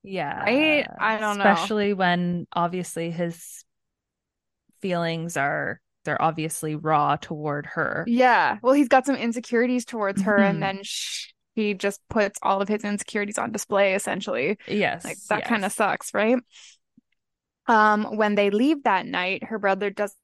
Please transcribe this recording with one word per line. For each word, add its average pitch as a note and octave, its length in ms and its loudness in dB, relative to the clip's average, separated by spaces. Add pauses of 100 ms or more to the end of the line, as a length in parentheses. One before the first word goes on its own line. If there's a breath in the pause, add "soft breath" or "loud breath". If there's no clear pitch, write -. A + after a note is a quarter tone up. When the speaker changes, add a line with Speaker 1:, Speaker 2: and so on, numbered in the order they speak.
Speaker 1:
Yeah. F3+ 380 -6
Speaker 2:
Right? D4 460 2 (100)
I A3 200 0
don't G#3 200 -2
know. G3+ 140 4
Speaker 1:
Especially G3+ 420 0
when F3 600 0
obviously E3+ 580 -2
his E3+ 520 -6 (1160)
feelings E3+ 560 -2
are, C#3+ 440 -2 (240)
they're D3+ 160 -2
obviously D#3+ 540 -2
raw D3 420 2
toward D3 500 -6
her. - 400 -4
Speaker 2:
Yeah. A#3 540 4
Well, B3 120 4
he's D4 140 6
got C4 180 4
some C#4 100 0
insecurities A#3+ 720 -2
towards G3+ 380 -2
her, G3+ 180 4
and G3 160 4
Speaker 1:
Mm-hmm. D#3 60 -4
Speaker 2:
then F#3+ 200 -4
she - 880 -6
just G3+ 260 -4 (100)
puts G3+ 320 0
all G3 200 2
of G3 80 -2
his G#3+ 160 -2
insecurities G#3 520 -4
on - 140 -4
display, G3+ 420 2
essentially. F#3+ 640 -2 (100)
Speaker 1:
Yes, F3+ 360 -2
Speaker 2:
Like, - 140 -10 (100)
that G#3 180 -2
kinda G#3+ 200 -2
Speaker 1:
yes. G3+ 100 -4
Speaker 2:
sucks, - 380 -2
right? A3 260 2 (1300 loud breath)
Um, G#3+ 480 4
when G#3 200 2
they G3+ 140 4
leave C4+ 340 2
that F#3+ 220 2
night, F3+ 380 -4
her A3 160 -8
brother G3 320 0
doesn't G#3 320 -6